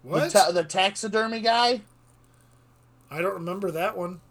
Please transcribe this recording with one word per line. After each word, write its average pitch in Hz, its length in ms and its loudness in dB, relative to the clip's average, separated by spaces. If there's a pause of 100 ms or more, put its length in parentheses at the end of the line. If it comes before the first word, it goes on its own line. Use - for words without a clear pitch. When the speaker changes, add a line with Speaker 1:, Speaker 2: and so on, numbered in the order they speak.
Speaker 1:
What? 190 220 0
Speaker 2:
The 330 140 4
ta-, 170 140 6
the 175 120 2
taxidermy 220 760 -2
guy. 233 420 2 (1300)
Speaker 1:
I 151 100 -8
don't 190 140 -2
remember 180 360 -6
that 185 260 -4
one. 175 240 -8 (100)